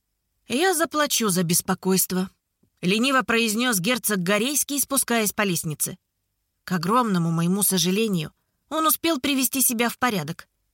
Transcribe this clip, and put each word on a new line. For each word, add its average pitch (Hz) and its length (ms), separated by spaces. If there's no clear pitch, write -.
«Я 339 260
заплачу 294 540
за 185 140
беспокойство», — 185 880
лениво 240 400
произнес 226 560
герцог 214 400
Горейский, 226 600
спускаясь 233 520
по - 100
лестнице. 170 560
К - 80
огромному 185 580
моему 170 320
сожалению, 190 720
он 311 160
успел 330 340
привести 269 420
себя 240 260
в - 100
порядок. 175 500